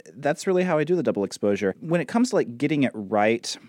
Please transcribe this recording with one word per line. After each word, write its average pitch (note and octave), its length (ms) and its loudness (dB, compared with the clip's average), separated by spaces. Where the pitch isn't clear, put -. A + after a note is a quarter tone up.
that's C#3+ 320 -4
really F#3 160 2
how F3 140 0
I D3+ 80 0
do F3 100 0
the E3 80 0
double G#2 220 0
exposure. G2+ 560 0
When E3 180 0
it E3+ 80 -4
comes A#3+ 220 2
to, G3+ 80 0
like, A#2+ 200 -2
getting D3 260 0
it A#2+ 100 2
right, G#2+ 640 0